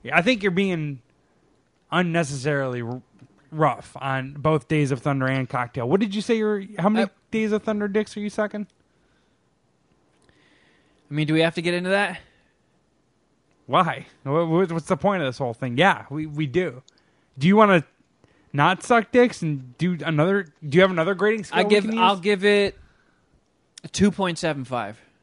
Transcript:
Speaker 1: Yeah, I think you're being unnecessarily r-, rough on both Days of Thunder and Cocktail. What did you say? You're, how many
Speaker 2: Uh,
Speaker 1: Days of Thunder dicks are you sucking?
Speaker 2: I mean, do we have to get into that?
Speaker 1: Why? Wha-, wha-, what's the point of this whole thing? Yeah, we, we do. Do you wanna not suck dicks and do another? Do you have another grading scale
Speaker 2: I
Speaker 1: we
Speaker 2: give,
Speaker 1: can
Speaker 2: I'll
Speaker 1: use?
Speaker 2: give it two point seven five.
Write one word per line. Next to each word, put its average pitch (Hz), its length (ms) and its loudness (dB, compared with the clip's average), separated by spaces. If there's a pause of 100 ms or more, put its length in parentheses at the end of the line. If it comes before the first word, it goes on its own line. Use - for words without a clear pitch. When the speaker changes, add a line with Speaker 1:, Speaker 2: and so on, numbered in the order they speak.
Speaker 1:
Yeah, 135 140 0
I 175 40 4
think 208 200 0
you're 196 120 0
being 165 480 -2 (880)
unnecessarily 143 880 -2
r-, 120 200 -8 (500)
rough 151 480 -2
on 135 380 -6
both 151 320 0
Days 147 220 0
of 127 100 -4
Thunder 135 260 0
and 131 220 -2
Cocktail. 123 380 -4
What 180 140 2
did 202 140 -2
you 214 60 -4
say? 233 160 0
You're, 214 260 -2 (160)
how 170 100 2
many 220 160 2
Speaker 2:
Uh, 190 40 -10 (220)
Speaker 1:
Days 220 220 0
of 208 100 -2
Thunder 208 260 -4
dicks 208 280 -2
are 208 40 -8
you 208 80 -6
sucking? 208 380 -6 (2500)
Speaker 2:
I 147 40 -12
mean, 151 140 -2
do 151 60 0
we 160 80 4
have 165 140 0
to 175 60 -6
get 175 120 -2
into 180 180 -4
that? 196 280 -2 (1500)
Speaker 1:
Why? 147 400 0 (200)
Wha-, 156 200 0
wha-, 165 200 2
what's 165 220 -6
the 180 100 0
point 190 260 -2
of 135 40 -2
this 123 100 -6
whole 123 160 -4
thing? 123 240 -6
Yeah, 170 320 2
we, 156 160 -8
we 151 220 -4
do. 131 360 -4 (540)
Do 135 100 2
you 196 80 8
wanna 202 280 6 (680)
not 165 300 2
suck 233 280 2
dicks 247 300 4
and 135 380 -6
do 175 260 0
another? 165 380 2 (200)
Do 143 140 -4
you 180 40 8
have 190 100 6
another 175 240 0
grading 214 300 -2
scale 175 160 0
Speaker 2:
I - 20 4
Speaker 1:
we 208 80 0
Speaker 2:
give, 208 140 4
Speaker 1:
can 220 120 -4
Speaker 2:
I'll 185 160 4
Speaker 1:
use? 185 80 -4
Speaker 2:
give 196 240 0
it 202 320 2 (1120)
two 196 200 2
point 180 260 -4
seven 143 280 -4
five. 110 360 -8 (220)